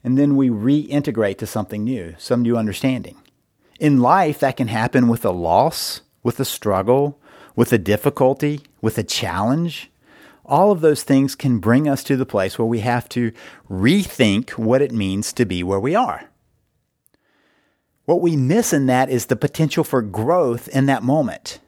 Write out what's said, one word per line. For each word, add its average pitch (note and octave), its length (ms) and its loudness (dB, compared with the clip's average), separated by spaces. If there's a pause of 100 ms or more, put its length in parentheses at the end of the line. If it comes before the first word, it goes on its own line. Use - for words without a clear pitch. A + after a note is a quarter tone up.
And B2 120 0
then C#3+ 200 2
we C3+ 140 4
reintegrate A#2 880 0
to A2 80 -8
something G#2+ 360 -6
new, G#2 360 -6
some B2 240 -2
new A#2 140 2
understanding. A2+ 600 -4 (640)
In D3 200 4
life, D3+ 380 4
that C3 180 0
can B2 120 -2
happen A#2+ 400 0
with A2+ 160 0
a G#2 60 2
loss, F2+ 720 0 (200)
with A#2+ 160 -4
a C3+ 60 -2
struggle, A#2+ 720 0 (380)
with A#2+ 160 2
a A#2+ 60 4
difficulty, C#3+ 800 0 (200)
with A2 180 -2
a A2+ 40 -4
challenge. A2+ 880 -4 (540)
All F3+ 260 4
of F#3 100 0
those D3+ 220 2
things C3+ 320 2
can B2+ 240 0
bring A#2+ 300 2
us C#3 160 -2
to C#3 120 0
the B2+ 100 -2
place G2 300 -2
where A#2 100 -2
we A#2 140 -2
have A#2+ 300 -2
to A#2 220 -2 (360)
rethink A2+ 840 0
what A2+ 300 0
it C#3+ 120 0
means G2+ 400 -2
to B2 120 0
be F#2 200 -4
where G2 160 -2
we C#3 160 -2
are. A3 340 -4 (1800)
What F3 140 2
we E3+ 160 2
miss D3+ 360 2
in C#3+ 140 2
that C3 240 2
is B2 160 -2
the - 80 0
potential D#3 480 -2
for C#3 180 0
growth A#2+ 680 -2
in C3+ 180 0
that C#3 160 0
moment. C3 640 -2